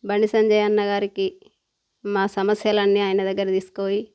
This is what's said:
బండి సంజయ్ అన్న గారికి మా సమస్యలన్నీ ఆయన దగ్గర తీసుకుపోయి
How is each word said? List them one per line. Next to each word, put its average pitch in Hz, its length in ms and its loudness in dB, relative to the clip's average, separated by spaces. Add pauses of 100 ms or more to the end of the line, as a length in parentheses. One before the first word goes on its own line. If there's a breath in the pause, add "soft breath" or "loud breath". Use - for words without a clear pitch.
బండి 202 220 2
సంజయ్ 214 380 2
అన్న 208 160 2
గారికి 202 580 -4 (680)
మా 202 220 0
సమస్యలన్నీ 202 720 0
ఆయన 196 340 0
దగ్గర 190 140 -2
తీసుకుపోయి 196 680 -4